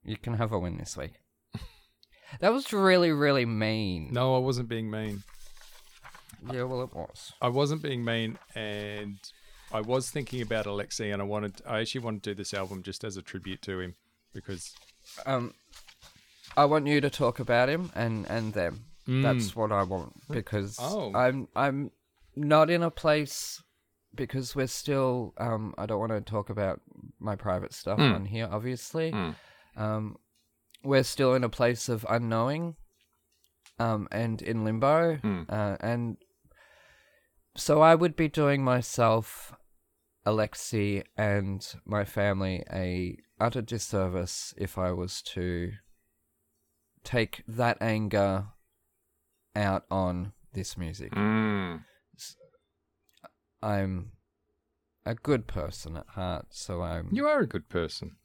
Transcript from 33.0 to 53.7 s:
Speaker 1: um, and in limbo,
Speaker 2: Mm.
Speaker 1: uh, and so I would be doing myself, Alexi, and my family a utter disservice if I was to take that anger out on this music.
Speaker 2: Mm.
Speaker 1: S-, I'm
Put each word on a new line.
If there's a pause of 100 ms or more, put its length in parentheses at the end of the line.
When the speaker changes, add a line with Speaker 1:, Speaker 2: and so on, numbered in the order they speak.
Speaker 1:
um,
and
in
limbo,
Speaker 2:
Mm.
Speaker 1:
uh,
and (1400)
so
I
would
be
doing
myself, (720)
Alexi, (120)
and (200)
my
family
a (220)
utter
disservice
if
I
was
to (1300)
take
that
anger (1080)
out
on (200)
this
music.
Speaker 2:
Mm. (320)
Speaker 1:
S-, (1300)
I'm (960)